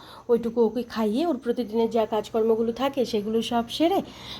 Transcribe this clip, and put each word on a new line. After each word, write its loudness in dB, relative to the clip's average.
ওইটুকু 2
ওকে 2
খাইয়ে 0
ওর 0
প্রতিদিনের 0
যা 2
কাজকর্মগুলো 0
থাকে 0
সেগুলো 0
সব -2
সেরে 2